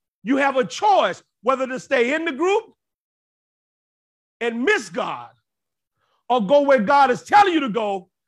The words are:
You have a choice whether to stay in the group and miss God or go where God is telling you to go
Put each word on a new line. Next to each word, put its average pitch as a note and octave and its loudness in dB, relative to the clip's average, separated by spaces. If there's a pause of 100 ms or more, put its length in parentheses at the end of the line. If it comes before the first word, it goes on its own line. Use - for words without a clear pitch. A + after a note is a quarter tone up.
(240)
You C4 -2
have C#4 0
a B3 2
choice D#4 0 (200)
whether B3+ -2
to B3+ -8
stay B3 -2
in D#4+ -4
the E4 -4
group F#4 -2 (1800)
and A#3 -6
miss D#4+ -2
God D#3 -10 (1000)
or A#3+ 0
go C#4+ 4
where C#4 4
God C4+ 4
is F3 -6
telling G4+ 4
you D#4 0
to C4+ -4
go G3 -6 (180)